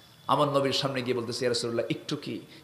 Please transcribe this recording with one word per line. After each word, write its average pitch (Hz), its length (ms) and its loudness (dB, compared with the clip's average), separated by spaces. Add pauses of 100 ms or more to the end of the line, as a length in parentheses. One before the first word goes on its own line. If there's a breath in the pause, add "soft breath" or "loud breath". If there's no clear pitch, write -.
(280 soft breath)
আমার 143 200 4
নবীর 135 260 2
সামনে 131 280 0
গিয়ে 123 160 0
বলতেছে, 117 280 -2
"ইয়া 123 40 4
রাসূলুল্লাহ, 117 400 0
একটু - 260 -4
কি, 127 260 -8 (220 loud breath)